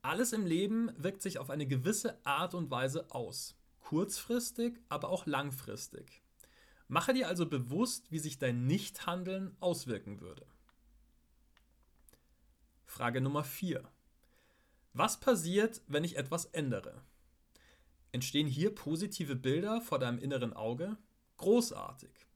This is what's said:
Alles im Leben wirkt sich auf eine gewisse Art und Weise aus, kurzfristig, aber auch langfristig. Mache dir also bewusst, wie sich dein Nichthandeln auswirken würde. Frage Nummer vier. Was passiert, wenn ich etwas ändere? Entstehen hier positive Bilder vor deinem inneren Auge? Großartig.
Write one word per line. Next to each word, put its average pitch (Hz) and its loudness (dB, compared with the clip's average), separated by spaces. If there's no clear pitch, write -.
Alles 190 2
im 220 2
Leben 202 2
wirkt 185 -4
sich 180 -4
auf 135 -6
eine 143 -2
gewisse 135 0
Art 160 0
und 165 -2
Weise 135 0
aus, - -8
kurzfristig, 233 -2
aber - -2
auch 185 -2
langfristig. 135 -6
Mache 165 2
dir 254 4
also 175 2
bewusst, 147 -2
wie 156 -4
sich 147 -6
dein 123 2
Nichthandeln 185 -2
auswirken 113 -2
würde. 87 -16
Frage 120 0
Nummer 143 2
vier. - -4
Was 190 2
passiert, 208 4
wenn 151 2
ich 175 -2
etwas 147 -2
ändere? 131 -2
Entstehen 143 2
hier 156 2
positive 160 -2
Bilder 165 2
vor 165 0
deinem 120 0
inneren 123 -2
Auge? 131 -2
Großartig. - 2